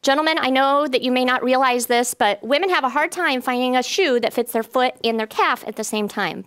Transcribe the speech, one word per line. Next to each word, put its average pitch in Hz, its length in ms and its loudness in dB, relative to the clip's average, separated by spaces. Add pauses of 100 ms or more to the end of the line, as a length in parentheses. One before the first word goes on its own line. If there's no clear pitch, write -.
Gentlemen, 311 380 2
I 262 120 0
know 277 360 2
that 254 140 0
you 247 100 -2
may 254 140 2
not 247 180 0
realize 254 440 2
this, 240 260 0
but 208 300 0
women 294 260 0
have 320 140 2
a 254 60 0
hard 294 220 0
time 294 300 -2
finding 254 340 0
a 254 60 4
shoe 262 380 0
that 226 140 -2
fits 233 200 -2
their 226 100 -2
foot 254 300 0 (100)
and 226 160 0
their 220 80 -4
calf 302 400 0
at 214 100 -10
the 220 60 -6
same 208 240 -2
time. 190 400 -4